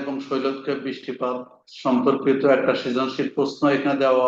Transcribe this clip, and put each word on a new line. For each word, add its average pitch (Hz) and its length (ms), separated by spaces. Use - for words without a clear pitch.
এবং 139 140
শৈলক্ষেপ 135 600
বৃষ্টিপাত 127 520
সম্পর্কিত 131 600
একটা 131 240
সৃজনশীল 131 560
প্রশ্ন 139 240
এখানে 139 280
দেওয়া 127 240